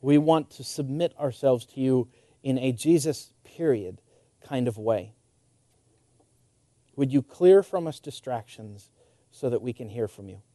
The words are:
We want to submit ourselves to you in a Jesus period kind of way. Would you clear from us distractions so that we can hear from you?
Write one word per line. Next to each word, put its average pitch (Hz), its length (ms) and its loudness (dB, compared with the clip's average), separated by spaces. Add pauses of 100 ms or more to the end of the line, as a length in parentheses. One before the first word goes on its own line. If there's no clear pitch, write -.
We 143 180 4
want 156 340 2
to 131 120 -18
submit 151 540 -4
ourselves 131 480 0
to - 140 -12
you 131 280 2 (340)
in 131 160 0
a 131 140 0
Jesus 151 600 0 (120)
period 110 560 -2 (420)
kind 127 240 -4
of 113 120 -4
way. 107 340 -4 (1800)
Would 139 160 0
you 139 100 2
clear 190 400 6
from 180 240 -6
us 156 140 -10
distractions 110 920 -12 (400)
so - 200 -6
that 117 120 -2
we 123 100 -6
can 117 160 -12
hear 107 200 -6
from 98 200 -16
you? 95 140 -18 (120)